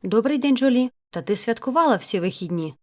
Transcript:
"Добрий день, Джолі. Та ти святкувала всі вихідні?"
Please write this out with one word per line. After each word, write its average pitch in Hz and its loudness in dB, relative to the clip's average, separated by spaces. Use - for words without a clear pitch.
"Добрий 226 2
день, 262 2
Джолі. 254 2
Та 170 -8
ти 202 -2
святкувала 254 0
всі - -4
вихідні?" 170 -4